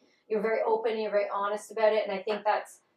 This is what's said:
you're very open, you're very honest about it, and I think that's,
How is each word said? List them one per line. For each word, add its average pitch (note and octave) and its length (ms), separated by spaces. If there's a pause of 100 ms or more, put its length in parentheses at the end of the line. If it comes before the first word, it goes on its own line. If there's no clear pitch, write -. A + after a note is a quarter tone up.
(300)
you're A3 120
very A3 200
open, A3+ 360
you're G#3+ 140
very G3+ 180
honest G3+ 400
about G#3+ 220
it, G#3+ 160
and G3 100
I F#3 60
think G#3 220
that's, - 340 (180)